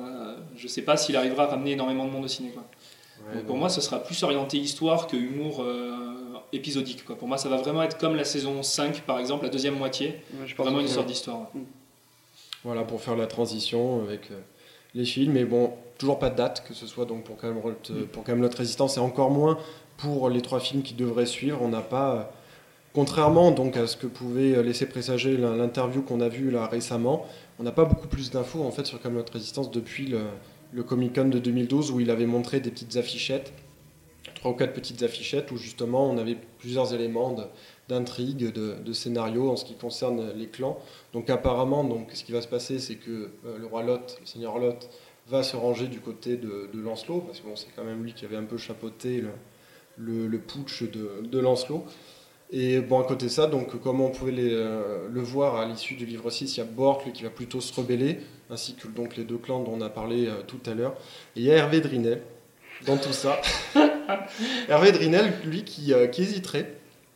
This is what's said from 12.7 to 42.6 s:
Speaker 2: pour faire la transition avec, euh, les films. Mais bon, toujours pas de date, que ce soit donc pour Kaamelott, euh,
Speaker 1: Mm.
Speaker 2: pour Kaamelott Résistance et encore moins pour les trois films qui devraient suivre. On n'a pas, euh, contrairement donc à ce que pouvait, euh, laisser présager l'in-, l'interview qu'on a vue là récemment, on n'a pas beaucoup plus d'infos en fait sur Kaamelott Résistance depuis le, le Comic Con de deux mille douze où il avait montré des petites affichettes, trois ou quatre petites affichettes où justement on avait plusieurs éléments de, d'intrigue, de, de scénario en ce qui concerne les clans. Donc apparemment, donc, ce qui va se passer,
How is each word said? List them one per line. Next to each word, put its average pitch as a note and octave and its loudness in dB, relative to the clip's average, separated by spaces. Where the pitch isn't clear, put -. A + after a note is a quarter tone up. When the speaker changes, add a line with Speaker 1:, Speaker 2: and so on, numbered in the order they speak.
Speaker 2:
pour A2 -6
faire A#2 -2
la A2+ 0
transition A#2 0
avec, G#2 -6
euh, G2 -14
les A#2+ 0
films. C#3 2
Mais B2 6
bon, A#2+ 4
toujours C3+ 0
pas C3 2
de A#2+ -4
date, B2 0
que A#2+ -14
ce A2+ -14
soit A#2+ -4
donc A2+ -8
pour A2 -14
Kaamelott, A2+ -6
euh, C3+ -4
Speaker 1:
Mm. C3 -4
Speaker 2:
pour A#2 -12
Kaamelott B2 4
Résistance C3 0
et - 0
encore B2+ 4
moins D3+ 4
pour C#3 2
les B2 2
trois B2+ 0
films C3+ -2
qui B2 -6
devraient A#2+ 2
suivre. C3+ -2
On A#2+ 2
n'a A2 0
pas, C3 0
euh, A2 -2
contrairement D#3 8
donc C3 2
à A#2 2
ce - -2
que B2+ -6
pouvait, B2+ 4
euh, A#2+ 8
laisser A#2+ 2
présager B2+ 0
l'in-, A#2 2
l'interview B2 0
qu'on A#2+ 0
a A#2+ 4
vue C3 -2
là A2+ 0
récemment, A#2+ 0
on A#2+ -6
n'a A#2+ -2
pas D#3+ 6
beaucoup D3 2
plus C3+ -4
d'infos C3+ -2
en B2 -2
fait C#3 -4
sur A#2+ -8
Kaamelott A#2 -4
Résistance A#2 -6
depuis A#2+ -6
le, A#2 -2
le A#2+ -4
Comic B2 0
Con C3+ 4
de B2 4
deux A#2+ 0
mille A#2+ 2
douze C#3+ 2
où B2 2
il A#2 2
avait A#2 4
montré A#2+ 2
des A#2 -4
petites A#2+ -6
affichettes, B2 -4
trois B2 -4
ou A#2+ 0
quatre B2+ 0
petites B2 -8
affichettes - -2
où B2 -6
justement A#2+ 0
on A#2+ 0
avait A2+ -2
plusieurs B2 0
éléments A#2 0
de, A2 -6
d'intrigue, B2 -2
de, G#2+ -4
de A2+ -8
scénario A#2 0
en A#2+ 2
ce - -6
qui A2+ -14
concerne A#2 -4
les A2 -8
clans. C3 -6
Donc A#2 -6
apparemment, C3 2
donc, A#2 -2
ce - -12
qui - -12
va A#2 0
se A#2 -10
passer, B2+ -4